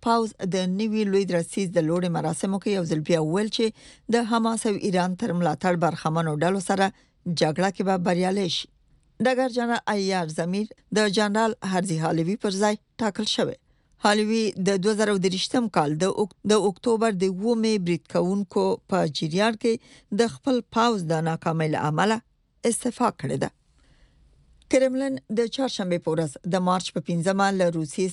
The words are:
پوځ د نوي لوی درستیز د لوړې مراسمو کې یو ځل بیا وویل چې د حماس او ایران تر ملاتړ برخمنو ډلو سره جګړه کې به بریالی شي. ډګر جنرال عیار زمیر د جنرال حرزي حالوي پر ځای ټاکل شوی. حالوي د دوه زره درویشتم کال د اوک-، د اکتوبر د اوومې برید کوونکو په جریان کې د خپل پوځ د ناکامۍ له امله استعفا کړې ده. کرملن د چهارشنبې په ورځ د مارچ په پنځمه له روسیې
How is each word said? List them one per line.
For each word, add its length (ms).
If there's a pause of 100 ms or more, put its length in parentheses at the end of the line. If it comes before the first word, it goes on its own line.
پوځ 500
د 160
نوي 340
لوی 220
درستیز 440
د 180
لوړې 220
مراسمو 500
کې 100
یو 140
ځل 240
بیا 140
وویل 280
چې 160 (440)
د 200
حماس 360
او 100
ایران 400
تر 180
ملاتړ 500
برخمنو 520
ډلو 340
سره 180 (380)
جګړه 460
کې 120
به 120 (120)
بریالی 420
شي. 180 (520)
ډګر 300
جنرال 380
عیار 400
زمیر 460 (220)
د 220
جنرال 360 (160)
حرزي 300
حالوي 360
پر 260
ځای 140 (220)
ټاکل 380
شوی. 220 (460)
حالوي 400 (140)
د 260
دوه 100
زره 240
درویشتم 580
کال 200
د 260
اوک-، 160 (120)
د 200
اکتوبر 420
د 120
اوومې 640
برید 260
کوونکو 520 (260)
په 280
جریان 440
کې 120 (380)
د 220
خپل 240 (180)
پوځ 360
د 160
ناکامۍ 480
له 160
امله 260 (460)
استعفا 480
کړې 320
ده. 60 (1200)
کرملن 440 (140)
د 100 (140)
چهارشنبې 500
په 80
ورځ 420
د 140
مارچ 240
په 160
پنځمه 400 (120)
له 60 (120)
روسیې 360